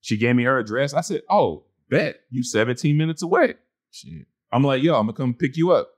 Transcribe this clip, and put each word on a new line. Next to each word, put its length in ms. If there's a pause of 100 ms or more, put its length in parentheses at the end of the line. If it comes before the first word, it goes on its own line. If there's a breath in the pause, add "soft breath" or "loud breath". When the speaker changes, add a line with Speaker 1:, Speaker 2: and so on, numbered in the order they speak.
Speaker 1:
She 140
gave 200
me 80
her 140
address. 360
I 60
said, 280
"Oh, 360 (240)
bet. 320 (100)
You 140
seventeen 520
minutes 260
away." 320 (360)
Speaker 2:
Shit. 360 (260)
Speaker 1:
I'm 100
like, 200
"Yo, 160
I'ma 140
come 220
pick 220
you 160
up." 260